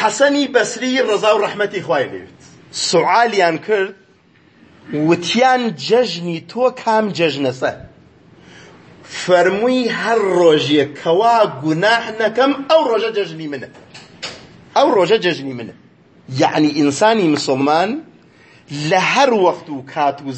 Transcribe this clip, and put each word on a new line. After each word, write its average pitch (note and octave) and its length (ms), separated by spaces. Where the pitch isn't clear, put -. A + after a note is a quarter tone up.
حەسەنی C#4+ 440
بەسری B3 540
ڕەزا G#3 260
و G#3 100
ڕەحمەتی G3 420
خوای C#3+ 260
لێوێت. F#2+ 280
سوعالیان F3+ 680
کرد، G3+ 280
وتیان: A#3+ 540
«جەژنی F3 520
تۆ A#3+ 140
کام A3 220
جەژنەسە؟» C#3 560
فەرمووی: G3 760
«هەر A3 200
ڕۆژێک D3 520
کەوا A3 360
گوناح E3 420
نەکەم، A#3+ 320
ئەو D#4+ 120
ڕۆژە A3 260
جەژنی D#3+ 360
منە.» C3+ 160
ئەو C#4 200
ڕۆژە F#3+ 280
جەژنی C#3 340
منە. G2+ 160
یعنی، D#3+ 260
ئینسانی F3+ 500
مسلمان D3+ 640
لە F#3 100
هەر C4 180
وەخت E3 260
و C#3 140
کات C#3+ 320
و C3+ 120